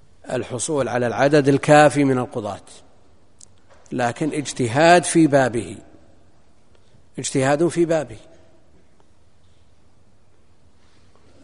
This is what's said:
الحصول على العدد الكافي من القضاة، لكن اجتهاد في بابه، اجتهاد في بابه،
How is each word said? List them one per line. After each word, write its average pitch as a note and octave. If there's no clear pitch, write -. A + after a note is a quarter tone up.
الحصول B2+
على A#2+
العدد C3+
الكافي D3
من C3
القضاة، G#2
لكن B2+
اجتهاد D3
في E3
بابه، A#2+
اجتهاد C#3+
في E3+
بابه، C#3+